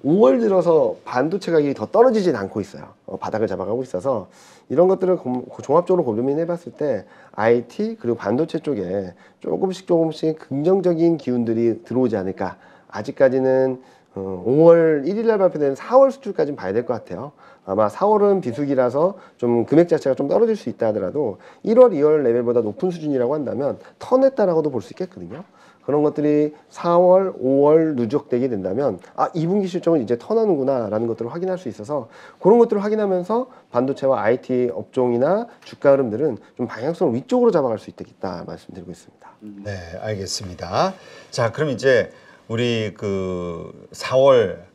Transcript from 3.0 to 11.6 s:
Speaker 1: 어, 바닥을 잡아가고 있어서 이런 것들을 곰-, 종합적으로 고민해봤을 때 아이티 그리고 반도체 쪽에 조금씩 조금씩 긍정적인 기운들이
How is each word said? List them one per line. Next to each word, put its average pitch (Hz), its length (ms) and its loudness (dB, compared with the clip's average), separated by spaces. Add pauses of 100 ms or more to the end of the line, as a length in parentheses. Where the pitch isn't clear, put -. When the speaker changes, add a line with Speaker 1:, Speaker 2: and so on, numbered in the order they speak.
Speaker 1:
어, 95 120 -12
바닥을 104 300 -4
잡아가고 95 360 -4
있어서 107 440 -4 (420)
이런 160 180 4
것들을 185 300 2
곰-, 123 280 -6 (160)
종합적으로 175 420 2
고민해봤을 139 720 -4
때 131 320 -4 (280)
아이티 120 680 0
그리고 120 180 -4
반도체 147 420 -2
쪽에 95 540 -6 (260)
조금씩 - 460 -4
조금씩 160 540 -2
긍정적인 165 760 0
기운들이 117 680 -2